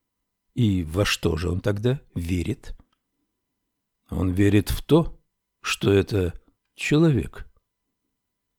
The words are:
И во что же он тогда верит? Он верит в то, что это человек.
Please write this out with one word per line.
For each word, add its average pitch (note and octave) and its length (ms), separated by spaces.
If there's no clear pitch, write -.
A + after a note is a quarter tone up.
И G2 300
во D#2+ 200
что - 320
же E2+ 160
он F#2 100
тогда G#2+ 380
верит? F2 640
Он F2+ 220
верит G2+ 380
в - 120
то, - 380
что - 300
это F#2 420
человек. D3 720